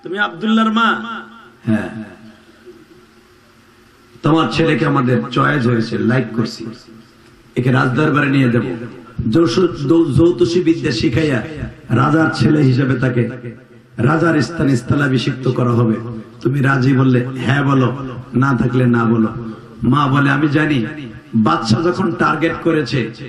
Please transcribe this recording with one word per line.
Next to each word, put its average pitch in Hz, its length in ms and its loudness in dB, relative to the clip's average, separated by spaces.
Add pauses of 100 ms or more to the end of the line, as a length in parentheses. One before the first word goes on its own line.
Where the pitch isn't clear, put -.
তুমি 180 160 -8
আব্দুল্লাহর 220 540 0
মা? 214 280 0 (680)
হ্যাঁ। 104 220 -2 (2250)
তোমার 156 300 0
ছেলেকে 156 340 0
আমাদের 127 440 0
চয়েস 139 360 0
হয়েছে, 113 320 0
লাইক 110 380 -2
করছি, 113 300 -6 (920)
একে 127 160 0
রাজদরবারে 139 580 2
নিয়ে 135 180 2
দেব। 117 140 2 (680)
যৌশ-, 165 580 2
যৌ-, 165 240 4
জ্যোতিষী 170 500 4
বিদ্যা 151 300 0
শিখাইয়া 143 500 0 (480)
রাজার 147 440 2
ছেলে 151 280 4
হিসেবে 131 320 2
তাকে 120 360 0 (680)
রাজার 156 460 2
স্থানে 139 340 0
স্থলাভিষিক্ত 131 720 0
করা 123 220 0
হবে। 113 260 2 (440)
তুমি 135 200 -2
রাজি 135 320 2
বললে, 127 340 2 (180)
"হ্যাঁ 139 200 0
বলো, 135 320 2 (380)
না 131 220 2
থাকলে 127 300 0
না 120 180 2
বলো।" 110 240 2 (540)
মা 139 240 2
বলে, 139 240 2
"আমি 143 180 0
জানি 147 380 0 (480)
বাদশা 160 480 2
যখন 175 300 0
টার্গেট 156 400 0 (100)
করেছে 131 480 -2 (180)